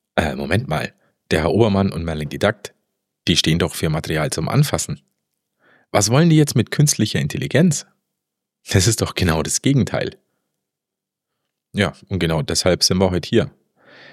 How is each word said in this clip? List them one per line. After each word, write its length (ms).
„Äh, 200
Moment 340
mal, 240
der 100
Herr 100
Obermann 400
und 140
Merlin 240
Didakt, 440
die 100
stehen 220
doch 160
für 140
Material 420
zum 180
Anfassen. 520
Was 180
wollen 220
die 60
jetzt 180
mit 160
künstlicher 480
Intelligenz?“ 640
Das 160
ist 140
doch 120
genau 300
das 180
Gegenteil. 560
Ja, 200
und 100
genau 240
deshalb 420
sind 140
wir 140
heute 180
hier. 240